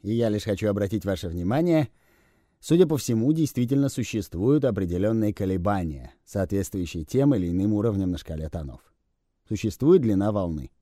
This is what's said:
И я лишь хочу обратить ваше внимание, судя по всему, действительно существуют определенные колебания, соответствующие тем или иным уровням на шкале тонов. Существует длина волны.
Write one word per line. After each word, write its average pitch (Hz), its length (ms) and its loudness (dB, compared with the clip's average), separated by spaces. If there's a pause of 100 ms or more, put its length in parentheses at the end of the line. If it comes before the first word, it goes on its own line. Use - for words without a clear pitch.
И 104 120 -4
я 117 160 2
лишь 104 160 -2
хочу 104 240 -2
обратить 101 340 -2
ваше 95 240 -4
внимание, 131 600 0 (720)
судя 170 260 4
по 151 80 0
всему, 120 380 0
действительно 139 560 0
существуют 113 760 0
определенные 104 680 0
колебания, 92 800 -2 (100)
соответствующие 92 800 -4
тем 139 320 4
или 90 140 0
иным 95 240 0
уровням 101 380 0
на 82 60 -4
шкале 78 300 -10
тонов. 76 320 -10 (680)
Существует 127 580 2
длина 104 280 2
волны. 85 400 -4 (100)